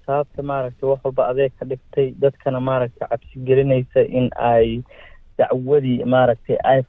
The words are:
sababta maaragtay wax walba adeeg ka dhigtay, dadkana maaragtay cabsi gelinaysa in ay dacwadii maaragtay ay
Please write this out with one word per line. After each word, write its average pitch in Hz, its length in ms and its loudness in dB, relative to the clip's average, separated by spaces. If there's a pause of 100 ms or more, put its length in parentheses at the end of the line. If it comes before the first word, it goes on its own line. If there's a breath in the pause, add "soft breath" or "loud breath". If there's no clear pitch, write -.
sababta 143 360 -4
maaragtay 135 460 -6
wax 135 160 0
walba 131 240 0
adeeg 131 300 0
ka 131 80 -10
dhigtay, 131 500 -4
dadkana 135 440 -2
maaragtay 127 480 -4
cabsi - 360 -8
gelinaysa 131 640 2
in 127 280 -2
ay 117 440 2 (560 loud breath)
dacwadii 127 720 0
maaragtay 123 580 2
ay 131 240 4